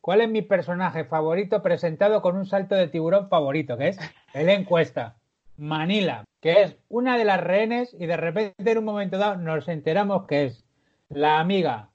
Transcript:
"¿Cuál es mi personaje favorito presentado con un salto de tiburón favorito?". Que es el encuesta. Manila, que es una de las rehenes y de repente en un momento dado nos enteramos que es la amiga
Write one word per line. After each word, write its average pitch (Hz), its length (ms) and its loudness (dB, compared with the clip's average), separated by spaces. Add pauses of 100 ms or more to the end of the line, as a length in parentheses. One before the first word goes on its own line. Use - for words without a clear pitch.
"¿Cuál 196 220 2
es 226 80 0
mi 220 100 0
personaje 175 640 -2
favorito 175 580 0
presentado 180 600 2
con 180 160 0
un 190 80 -4
salto 190 300 -2
de 180 120 2
tiburón 175 400 0
favorito?". 143 480 0
Que 139 120 0
es 196 100 -4 (340)
el 151 160 0
encuesta. 170 680 0 (420)
Manila, 156 680 -2 (160)
que 175 220 6
es 165 140 0 (120)
una 240 300 0
de 220 80 2
las 190 140 4
rehenes 220 580 0
y 175 80 -8
de 165 100 -2
repente 190 560 -2
en 226 60 2
un 220 80 -4
momento 202 320 -4
dado 208 180 0
nos 160 320 -4
enteramos 185 580 -2
que 143 200 0
es 117 180 -10 (460)
la 151 300 2
amiga 165 540 -2